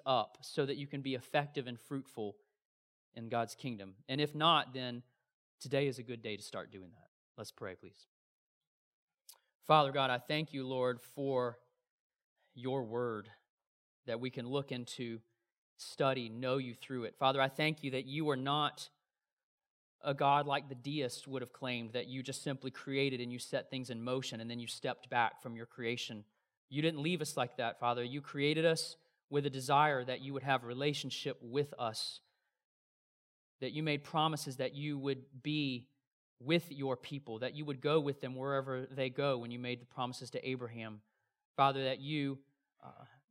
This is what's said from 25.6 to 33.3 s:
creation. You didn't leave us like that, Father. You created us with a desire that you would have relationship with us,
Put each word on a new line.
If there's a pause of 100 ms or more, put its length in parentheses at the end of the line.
creation. (460)
You
didn't
leave
us
like
that,
Father.
You
created
us (320)
with
a
desire
that
you
would
have
relationship
with
us, (1400)